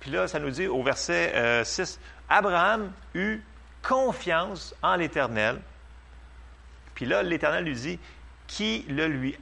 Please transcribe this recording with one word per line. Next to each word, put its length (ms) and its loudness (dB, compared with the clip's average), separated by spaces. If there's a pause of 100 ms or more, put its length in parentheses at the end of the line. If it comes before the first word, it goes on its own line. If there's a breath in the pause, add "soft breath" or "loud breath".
Puis 120 -12
là, 160 0
ça 100 -4
nous 120 -4
dit 180 -2
au 160 0
verset, 500 2
euh, 300 4
six, « 340 -4 (300 loud breath)
Abraham 640 4 (220)
eut 280 -2 (400)
confiance 920 0 (100)
en 120 4
l'Éternel. » 640 2 (1300)
Puis 120 -6
là, 180 2
l'Éternel 400 0
lui 100 -2
dit, « 240 -6 (480 loud breath)
Qui 420 -4
le 200 0
lui 340 -2